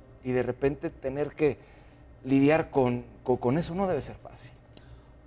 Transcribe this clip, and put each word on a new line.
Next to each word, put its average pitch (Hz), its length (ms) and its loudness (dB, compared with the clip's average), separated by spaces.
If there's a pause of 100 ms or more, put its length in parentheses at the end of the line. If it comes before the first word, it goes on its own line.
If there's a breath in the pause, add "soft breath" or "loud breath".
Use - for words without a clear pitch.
(240)
y 127 80 -4
de 123 100 2
repente 139 480 -2
tener 143 440 -6
que 143 220 2 (680 soft breath)
lidiar 143 460 4
con, 123 340 0 (180)
con, 127 140 0
con 123 220 0
eso 165 160 -6
no 196 120 -2
debe 160 160 -2
ser 117 140 -14
fácil. - 360 -20 (760 soft breath)